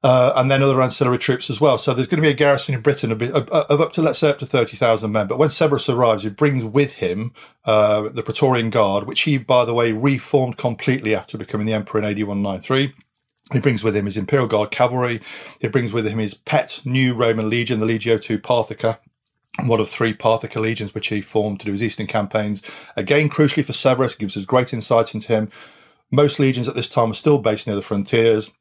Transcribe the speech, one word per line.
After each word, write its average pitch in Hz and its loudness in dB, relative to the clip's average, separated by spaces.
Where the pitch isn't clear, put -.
Uh, 127 6
and 131 2
then 135 4
other 131 4
ancillary 123 0
troops - -2
as 113 -2
well. 135 4
So 139 -2
there's 123 -2
gonna 165 0
be 156 4
a 143 2
garrison 143 2
in 123 -6
Britain 135 0
of, 110 -2
of, 127 -2
of 147 2
up 160 0
to, 170 -2
let's 151 0
say, 156 2
up 139 0
to - -8
thirty 117 -2
thousand 110 2
men. 107 0
But 120 -4
when 156 4
Severus 143 0
arrives, 117 2
he 110 -4
brings 135 0
with 131 0
him, 98 -6
uh, 107 2
the 123 -8
Praetorian 117 0
Guard, 101 2
which - -4
he, 143 0
by 123 2
the 117 -4
way, 117 2
reformed 127 0
completely 117 -2
after 98 -8
becoming 107 -6
the 110 -2
emperor 107 -4
in - -4
A 104 -2
D 104 -4
one 101 -4
nine 98 -4
three. 135 -2
He 135 2
brings 113 0
with 107 0
him 101 0
his 101 -6
Imperial 123 0
Guard 104 0
cavalry. 123 0
He 120 -2
brings 113 0
with 113 -2
him 104 -4
his 107 -4
pet - -4
new 127 2
Roman 110 0
legion, 117 -2
the 110 0
Legio 113 0
two 107 -4
Parthica, 113 -2
one 117 2
of 101 -2
three 117 -2
Parthica 113 -2
legions 110 -4
which 107 -6
he 104 -4
formed 104 -2
to - -10
do 104 -4
his 98 -4
eastern 110 -6
campaigns. 104 -2
Again, 147 2
crucially 151 2
for - -8
Severus, 127 0
gives 101 -8
us 101 -6
great 123 0
insight 113 0
into 107 -8
him. 107 0
Most 143 2
legions 123 0
at - -8
this 117 -6
time 117 0
are 104 -6
still 147 2
based 107 0
near 104 -2
the 101 -2
frontiers. 110 0